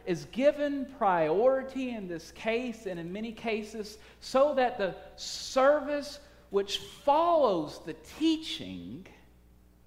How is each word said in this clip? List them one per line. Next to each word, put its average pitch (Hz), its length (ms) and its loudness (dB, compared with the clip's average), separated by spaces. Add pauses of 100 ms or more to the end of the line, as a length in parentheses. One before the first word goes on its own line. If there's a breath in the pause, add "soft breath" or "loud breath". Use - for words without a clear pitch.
is 160 200 -2
given 285 600 0 (100)
priority 233 960 2
in 214 160 -8
this 170 260 -10
case 226 540 -4
and 180 140 -6
in 170 120 -8
many 220 200 -8
cases 220 680 -6 (220 loud breath)
so 277 340 2
that 247 240 2
the 185 160 -2 (220)
service 285 1040 0 (300 loud breath)
which 202 280 0
follows 277 1080 2
the 156 100 -10 (240)
teaching 151 840 -2 (840)